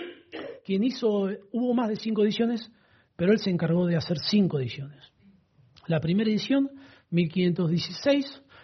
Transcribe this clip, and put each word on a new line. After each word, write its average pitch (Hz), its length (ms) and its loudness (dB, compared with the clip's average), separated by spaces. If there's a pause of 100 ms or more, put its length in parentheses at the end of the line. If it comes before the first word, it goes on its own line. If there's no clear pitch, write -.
(640)
quien 190 180 0
hizo, 208 460 0 (220)
hubo 247 220 0
más 233 160 0
de 214 60 -2
cinco 214 280 0
ediciones, 226 480 0 (440)
pero 175 160 2
él 220 60 6
se - 140 -2
encargó 170 340 2
de 175 100 2
hacer 165 220 -2 (100)
cinco 185 320 2
ediciones. 135 540 -10 (760)
La 160 120 0
primera 190 300 0
edición, 277 400 0 (400)
mil 170 200 2
quinientos 175 400 2
dieciséis, 269 760 0 (200)